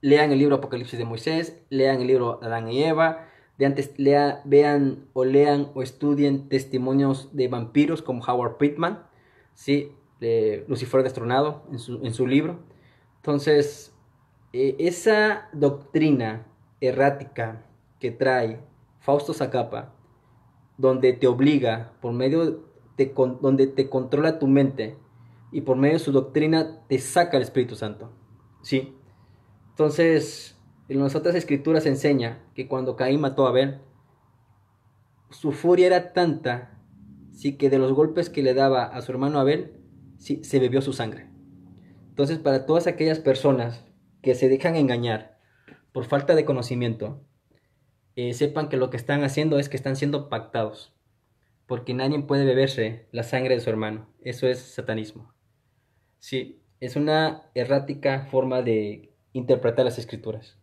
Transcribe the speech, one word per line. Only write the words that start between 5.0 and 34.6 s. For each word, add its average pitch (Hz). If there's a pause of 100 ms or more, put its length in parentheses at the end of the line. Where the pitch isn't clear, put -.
o 127
lean 143
o 135
estudien 143
testimonios 135
de 127
vampiros 147
como 123
Howard 123
Pittman, 160 (480)
¿sí? 143 (260)
de 113
Lucifer 123
Destronado 127
en 135
su, -
en 117
su 127
libro. 156 (560)
Entonces, 147 (600)
eh, 131
esa 208
doctrina 139 (340)
errática 127 (320)
que 120
trae 120 (380)
Fausto 143
Zacapa, - (840)
donde 127
te 123
obliga, 123
por 120
medio, 147 (320)
te 135
con-, 127
donde 135
te 135
controla 139
tu 143
mente, 135 (560)
y 156
por 131
medio 147
de -
su 143
doctrina 151
te 131
saca 175
el 127
Espíritu 123
Santo, 107 (520)
¿sí? 135 (720)
Entonces, 156 (320)
en 135
las 139
otras 170
escrituras 156
enseña 135 (100)
que 131
cuando 127
Caín 131
mató 135
a 123
Abel, 135 (1500)